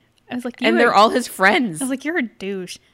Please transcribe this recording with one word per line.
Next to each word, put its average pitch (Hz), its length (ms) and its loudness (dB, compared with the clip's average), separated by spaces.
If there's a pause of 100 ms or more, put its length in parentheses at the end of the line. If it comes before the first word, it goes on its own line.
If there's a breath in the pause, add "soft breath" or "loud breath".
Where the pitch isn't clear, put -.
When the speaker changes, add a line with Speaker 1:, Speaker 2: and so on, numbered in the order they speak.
(300)
Speaker 1:
I 247 60 -10
was 247 100 -8
like, 240 160 -12
"You 247 60 0
Speaker 2:
And 233 120 2
they're 240 100 4
Speaker 1:
are," - 40 2
Speaker 2:
all - 160 6
his 254 180 -2
friends. 190 540 0
Speaker 1:
I 269 40 -2
was 247 40 -4
like, 269 160 -6
"You're 339 140 -4
a 262 40 -2
douche." 190 540 -10 (160)